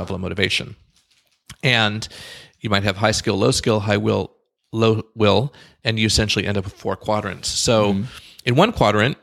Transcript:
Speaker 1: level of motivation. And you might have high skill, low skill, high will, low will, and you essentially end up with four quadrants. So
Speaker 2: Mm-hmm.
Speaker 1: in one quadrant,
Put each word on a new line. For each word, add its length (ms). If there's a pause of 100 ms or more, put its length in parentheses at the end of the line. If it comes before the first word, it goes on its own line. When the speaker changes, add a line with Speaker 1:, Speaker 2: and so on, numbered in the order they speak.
Speaker 1:
level 140
of 60
motivation. 560 (840)
And 440 (540)
you 80
might 140
have 140
high 140
skill, 240
low 160
skill, 300
high 160
will, 340 (400)
low 320 (120)
will, 380 (300)
and 160
you 60
essentially 420
end 100
up 80
with 80
four 220
quadrants. 540
So 440
Speaker 2:
Mm-hmm. 100 (420)
Speaker 1:
in 100
one 160
quadrant, 520